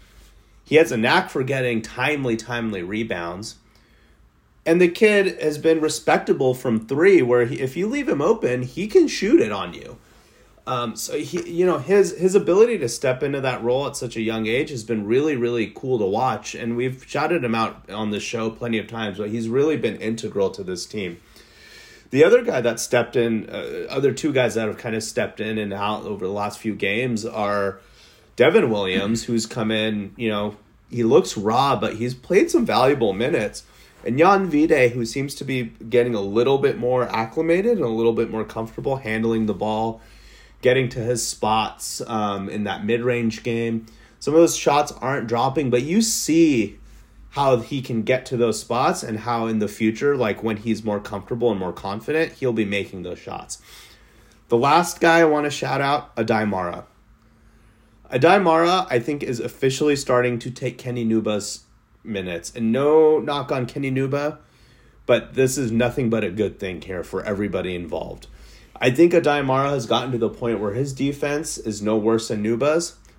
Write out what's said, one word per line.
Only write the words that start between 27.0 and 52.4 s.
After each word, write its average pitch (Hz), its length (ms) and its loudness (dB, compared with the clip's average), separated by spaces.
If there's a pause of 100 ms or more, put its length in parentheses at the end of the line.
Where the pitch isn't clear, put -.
are 101 540 -2 (560)
Devin 151 340 6
Williams, 101 540 0
who's 113 200 0
come 110 260 -4
in, 107 460 -2
you 117 140 -2
know, 104 260 -4 (320)
he 117 140 -2
looks 135 340 4
raw, 120 400 2
but 107 200 -4
he's 123 180 -4
played 208 360 2
some 262 140 2
valuable 117 480 2
minutes. 113 520 -2 (400)
And 123 120 -2
Jan 190 320 6
Vide, 147 440 4
who 120 120 -4
seems 139 300 -6
to - 100 -10
be 131 200 -4 (260)
getting 120 240 2
a 101 60 -2
little 117 360 2
bit 131 220 0
more 123 260 0
acclimated 165 680 0
and 185 120 0
a 117 40 -2
little 113 260 2
bit 113 160 -2
more 110 140 -4
comfortable 120 520 -6
handling 110 480 -2
the 107 100 -2
ball, 107 460 -4 (640)
getting 127 280 4
to 127 100 -8
his 117 260 -2
spots, - 800 -2
um, 104 420 -4
in 104 160 -6
that 95 200 -6
mid-range 117 580 0
game. 117 440 -4 (320)
Some 147 160 -2
of 165 60 10
those 165 160 6
shots 147 360 2
aren't 127 340 -4
dropping, 131 420 0
but 123 140 2
you 170 180 2
see 151 800 2 (520)
how 135 280 2
he 131 240 -6
can 117 200 -4
get 127 240 0
to 127 100 -6
those 113 240 0
spots 139 420 -2
and 113 160 -8
how 117 280 -4
in 110 120 0
the 104 100 0
future, 117 480 0
like, 110 260 -2
when 110 140 -2
he's 107 280 -4
more 104 160 -2
comfortable 113 500 -4
and 98 100 -2
more 90 120 -6
confident, 110 600 -4
he'll 127 200 -2